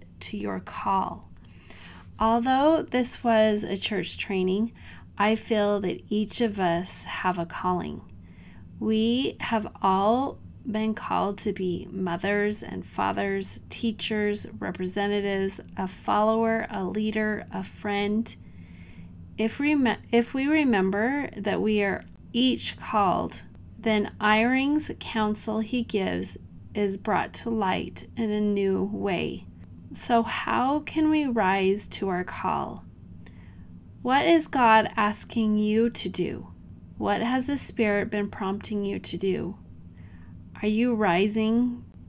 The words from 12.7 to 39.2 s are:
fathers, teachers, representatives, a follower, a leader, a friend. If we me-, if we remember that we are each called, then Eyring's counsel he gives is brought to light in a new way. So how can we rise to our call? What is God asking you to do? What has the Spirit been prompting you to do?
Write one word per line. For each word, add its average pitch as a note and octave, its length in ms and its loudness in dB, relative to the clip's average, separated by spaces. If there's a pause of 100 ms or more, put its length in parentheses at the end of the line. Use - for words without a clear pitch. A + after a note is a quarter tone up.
fathers, G3 840 -2
teachers, G#3+ 760 -2 (140)
representatives, G3 1000 -2 (180)
a F#3+ 100 -2
follower, A3 840 2
a G3 140 -4
leader, G#3+ 680 -2
a F#3+ 120 -4
friend. G#3 720 -2 (1000)
If A3 220 -2
we D4 160 2
me-, C4 220 4 (160)
if A#3 240 4
we C4+ 100 0
remember B3 920 2
that G3 220 0
we G#3 220 4
are G3 220 0 (300)
each B3 440 2
called, - 640 0 (380)
then G#3+ 420 2
Eyring's C4 800 4
counsel G#3+ 600 -2
he A3+ 220 -2
gives F#3 560 -2 (380)
is G3 220 0
brought G3 360 0
to - 160 -4
light F#3+ 640 -2
in A3+ 140 0
a G#3 120 0
new G3 420 2 (100)
way. G3 540 -2 (460)
So - 280 4
how B3 600 0
can D#4 280 2
we D#4 160 4
rise G3 640 2
to - 220 -4
our F3+ 140 0
call? - 600 -4 (1200)
What C4 240 4
is E4 180 8
God A3 500 6
asking G#3+ 640 2
you G#3+ 320 4
to A#3 200 -4
do? - 420 -4 (460)
What G3+ 240 0
has B3 240 0
the C#4+ 120 0
Spirit G#3 520 2
been G#3 220 -2
prompting G3+ 520 -2
you G3 160 -2
to F3+ 180 -6
do? F3+ 380 -2 (1080)